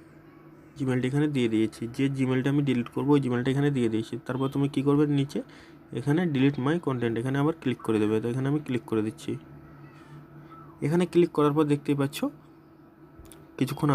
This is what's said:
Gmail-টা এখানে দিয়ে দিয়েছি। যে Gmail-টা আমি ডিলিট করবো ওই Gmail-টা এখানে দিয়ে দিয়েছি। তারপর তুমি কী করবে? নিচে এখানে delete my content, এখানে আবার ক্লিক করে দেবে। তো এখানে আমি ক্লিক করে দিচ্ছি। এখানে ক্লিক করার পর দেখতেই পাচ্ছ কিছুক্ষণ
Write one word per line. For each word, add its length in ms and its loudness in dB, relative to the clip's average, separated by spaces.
Gmail-টা 340 0
এখানে 160 2
দিয়ে 180 4
দিয়েছি। 280 0
যে 80 0
Gmail-টা 360 0
আমি 160 2
ডিলিট 260 0
করবো 220 0
ওই 80 4
Gmail-টা 300 0
এখানে 220 2
দিয়ে 160 2
দিয়েছি। 220 -2
তারপর 280 -2
তুমি 200 0
কী 140 0
করবে? 160 4
নিচে 200 -2
এখানে 220 0
delete 320 2
my 100 2
content, 340 -2
এখানে 220 -4
আবার 200 2
ক্লিক 240 -2
করে 160 2
দেবে। 200 2
তো 100 -4
এখানে 200 -2
আমি 140 0
ক্লিক 240 -4
করে 160 0
দিচ্ছি। 260 -8
এখানে 260 2
ক্লিক 240 4
করার 200 4
পর 160 4
দেখতেই 280 -2
পাচ্ছ 180 -2
কিছুক্ষণ 360 -2